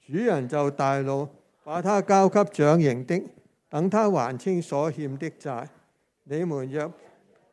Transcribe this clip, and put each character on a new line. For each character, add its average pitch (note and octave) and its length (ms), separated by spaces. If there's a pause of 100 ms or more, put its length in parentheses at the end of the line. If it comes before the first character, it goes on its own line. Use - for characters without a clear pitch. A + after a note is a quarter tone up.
主 - 140
人 E3+ 340
就 D3 220
大 C#3 320
怒， C#3 260 (340)
把 D#3+ 180
他 G3 220
交 G3 260
給 G#3 180
掌 D#3 340
刑 B2+ 260
的， B2+ 160 (460)
等 D#3+ 200
他 G#3 220
還 C3 260
清 F3+ 240
所 D#3 300
欠 C#3 260
的 D3+ 140
債。 C3+ 380 (560)
你 D3+ 200
們 C#3 260
若 D3+ 240 (580)